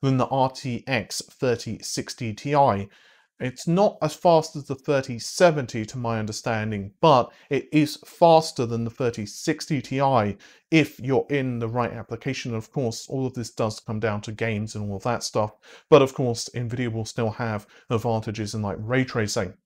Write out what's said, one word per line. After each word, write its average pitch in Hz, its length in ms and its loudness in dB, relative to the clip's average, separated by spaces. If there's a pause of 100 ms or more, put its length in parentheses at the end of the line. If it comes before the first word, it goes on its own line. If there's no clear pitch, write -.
than 135 160 2
the 123 100 2
R 135 240 0
T 120 360 -8
X 120 340 -4
thirty 117 600 -4
sixty - 520 -8
Ti. 127 560 2 (520)
It's 127 280 -6
not 196 320 2
as 151 120 -2
fast 160 440 2
as 135 80 -10
the 135 100 -4
thirty 135 420 -2
seventy 135 680 2
to 120 120 -12
my 113 220 -2
understanding, 107 800 -4
but 131 320 6 (180)
it 135 220 -2
is 151 240 2 (100)
faster 160 600 4
than 117 180 -4
the 113 60 -4
thirty 117 360 -4
sixty 151 560 -4
Ti 131 560 2 (340)
if 156 280 2
you're 120 300 0
in 131 300 -2
the 113 80 -4
right 117 260 -4
application. 117 600 -8
Of 110 180 -8
course, 120 380 -4
all 131 160 -2
of 127 80 -4
this 117 180 -8
does 110 280 -4
come 107 200 -6
down 107 220 -2
to 110 120 -10
games 110 420 -4
and 104 140 -6
all 98 80 -6
of 95 60 -12
that 120 200 -2
stuff, 107 300 -2 (360)
but 151 120 10
of 135 120 2
course, 120 400 -4
NVIDIA 120 380 -4
will 110 140 -4
still 110 260 -4
have 107 340 -6 (240)
advantages 110 680 -2
in, 107 60 -4
like, 101 180 -4
ray 127 260 0
tracing. 107 480 -2 (120)